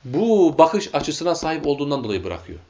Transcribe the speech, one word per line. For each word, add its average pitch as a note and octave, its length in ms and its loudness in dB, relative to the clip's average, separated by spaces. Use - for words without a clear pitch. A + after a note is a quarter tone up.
bu E3+ 540 4
bakış E3 340 4
açısına D3+ 420 -2
sahip D#3+ 320 -4
olduğundan C#3+ 380 -2
dolayı G2 200 -4
bırakıyor. E2+ 340 -10